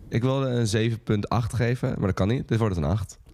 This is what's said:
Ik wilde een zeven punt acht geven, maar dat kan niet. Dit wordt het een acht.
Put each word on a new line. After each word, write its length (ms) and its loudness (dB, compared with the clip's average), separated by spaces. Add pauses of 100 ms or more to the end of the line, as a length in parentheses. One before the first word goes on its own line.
Ik 140 -2
wilde 240 2
een 200 2
zeven 360 0
punt 260 0
acht 260 -2
geven, 340 0 (100)
maar 80 0
dat 80 2
kan 140 2
niet. 200 0
Dit 100 2
wordt 180 0
het 80 0
een 60 2
acht. 280 -4 (160)